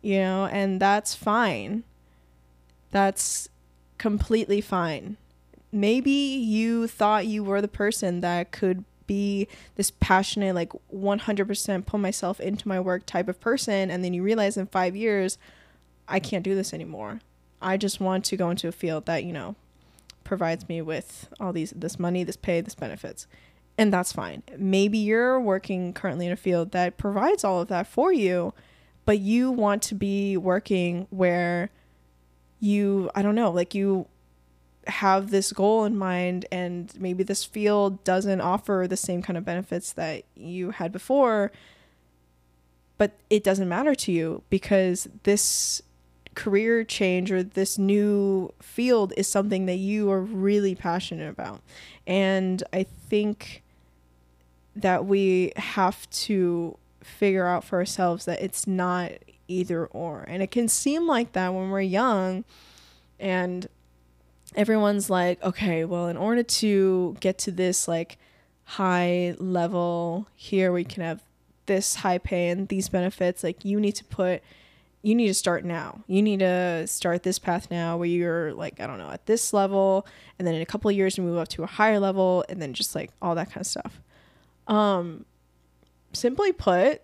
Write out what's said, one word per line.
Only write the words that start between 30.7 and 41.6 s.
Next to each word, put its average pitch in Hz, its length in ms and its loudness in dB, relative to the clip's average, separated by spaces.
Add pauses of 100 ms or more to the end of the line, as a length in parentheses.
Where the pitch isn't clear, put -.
where 175 600 0 (920)
you, 202 560 2
I 196 60 0
don't 208 140 2
know, 226 160 2
like, 175 220 0
you 196 340 0 (800)
have 196 440 2
this 196 200 2
goal 214 340 4
in 208 120 0
mind, 180 540 -2
and 175 480 -6
maybe 185 240 -2
this 196 200 -2
field 208 600 2
doesn't 190 380 2
offer 185 460 0
the 185 100 -2
same 180 240 -4
kind 180 160 -4
of 170 80 -6
benefits 180 480 -6
that 160 300 -6 (120)
you 175 360 -8
had 180 200 -6
before, 220 600 2 (1500)